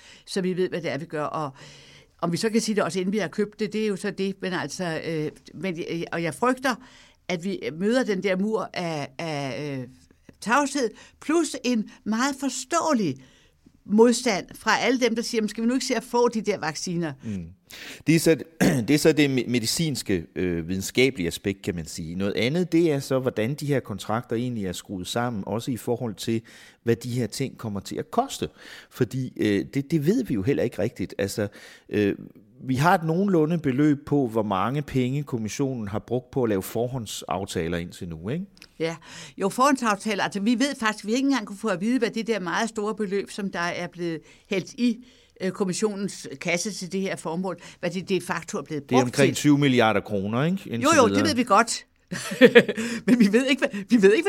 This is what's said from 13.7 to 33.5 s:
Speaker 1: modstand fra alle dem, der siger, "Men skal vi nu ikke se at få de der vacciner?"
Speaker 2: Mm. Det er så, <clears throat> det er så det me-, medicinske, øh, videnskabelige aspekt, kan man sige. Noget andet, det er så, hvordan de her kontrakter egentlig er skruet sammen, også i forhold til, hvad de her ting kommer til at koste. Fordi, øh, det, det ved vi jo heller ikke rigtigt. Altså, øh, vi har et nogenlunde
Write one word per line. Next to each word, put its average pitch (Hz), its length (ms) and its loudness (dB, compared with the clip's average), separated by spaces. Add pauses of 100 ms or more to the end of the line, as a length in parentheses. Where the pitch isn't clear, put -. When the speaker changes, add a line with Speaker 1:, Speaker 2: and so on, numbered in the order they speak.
Speaker 1:
modstand 220 600 4 (100)
fra 208 220 2
alle 226 220 2
dem, 233 160 2
der 233 60 -2
siger, 226 200 -2
"Men 214 80 0
skal 226 140 -6
vi 226 40 2
nu 247 60 2
ikke 254 120 -2
se 247 100 4
at 226 80 2
få 240 260 2
de 220 120 0
der 190 160 0
vacciner?" 160 560 -4 (100)
Speaker 2:
Mm. 98 220 -6 (640)
Det 156 80 6
er 160 40 6
så, 160 160 6 (260)
<clears throat> 135 260 4
det - 20 0
er 147 80 6
så 160 140 6
det 143 160 4
me-, 131 220 0
medicinske, 113 760 0 (100)
øh, 85 320 -2
videnskabelige 95 600 0
aspekt, - 340 -4
kan 95 140 -4
man 82 100 -8
sige. 82 300 -8
Noget 98 200 -2
andet, 151 360 0
det 165 200 4
er 139 80 0
så, 135 200 -2
hvordan 123 360 -2
de 147 100 -8
her 143 140 0
kontrakter 110 560 -4
egentlig 117 300 -4
er 90 80 -4
skruet 90 340 -8
sammen, 117 400 -4
også 117 240 -4
i 117 60 -4
forhold 117 380 -4
til, 113 260 -2 (420)
hvad 117 120 4
de 120 160 -8
her 120 160 0
ting - 300 -6
kommer 101 220 -6
til - 160 -10
at - 160 -6
koste. - 380 -2 (400)
Fordi, 127 480 -2
øh, 101 360 2
det, 139 180 -4
det 151 140 0
ved 226 180 2
vi 180 100 -2
jo 101 80 0
heller 92 220 2
ikke 120 160 -4
rigtigt. 101 380 -4
Altså, 101 300 -2 (420)
øh, 101 260 2 (480)
vi 131 120 -2
har 165 200 4
et 170 80 -2
nogenlunde 170 560 2